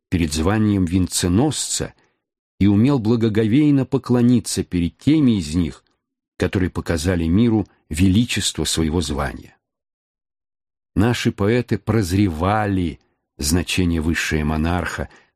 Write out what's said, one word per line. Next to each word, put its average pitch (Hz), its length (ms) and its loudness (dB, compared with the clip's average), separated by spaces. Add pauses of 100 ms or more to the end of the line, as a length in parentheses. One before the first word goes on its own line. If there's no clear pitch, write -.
перед 82 240 0
званием 98 520 0
венценосца 92 1080 -2 (680)
и 95 80 4
умел 117 320 4
благоговейно 117 840 2
поклониться 123 800 0
перед 87 340 -4
теми 135 400 2
из 76 160 -6
них, 85 300 -4 (540)
которые 90 320 0
показали 85 560 -2
миру 107 420 2 (220)
величество 95 760 0
своего 80 380 -2
звания. 71 560 -8 (1400)
Наши 117 360 0
поэты 113 460 -2
прозревали 98 1200 -2 (380)
значение 85 640 0
высшее 80 420 -2
монарха, 78 680 -2 (260)